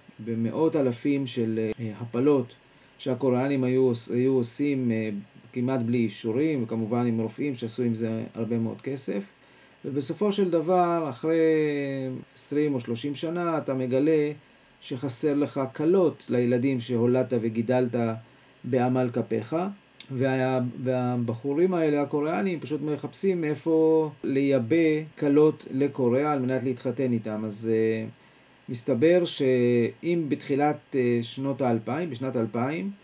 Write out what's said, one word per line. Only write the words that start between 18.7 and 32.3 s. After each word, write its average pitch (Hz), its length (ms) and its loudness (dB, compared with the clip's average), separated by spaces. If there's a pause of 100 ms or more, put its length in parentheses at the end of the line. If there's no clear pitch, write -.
כפיך, 113 420 -4 (560)
וה-, 131 480 0 (240)
והבחורים 127 920 0
האלה, 151 280 2
הקוריאנים, 160 580 -2
פשוט 139 220 -6
מחפשים 151 600 -2
איפה 160 680 2 (140)
לייבא 139 800 2 (160)
כלות 147 520 4
לקוריאה 135 600 2
על 143 80 0
מנת 127 240 0
להתחתן 127 480 -2
איתם. 110 340 -4
אז, 110 280 -6
אה, 110 320 2 (640)
מסתבר 147 560 4
שאם 127 1000 2
בתחילת, 147 680 -2
אה, 120 260 2
שנות 135 400 -4
האלפיים, 123 480 -2
בשנת 127 260 -6